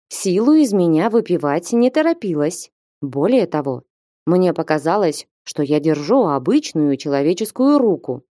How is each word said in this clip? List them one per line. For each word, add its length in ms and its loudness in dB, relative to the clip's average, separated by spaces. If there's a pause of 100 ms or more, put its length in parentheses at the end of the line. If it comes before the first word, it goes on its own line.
силу 440 0
из 200 4
меня 360 2
выпивать 640 -2
не 180 2
торопилась. 800 -2 (300)
Более 440 0
того, 380 -4 (440)
мне 260 2
показалось, 720 -2 (200)
что 180 -4
я 160 0
держу 480 0
обычную 720 0
человеческую 800 0
руку. 560 -2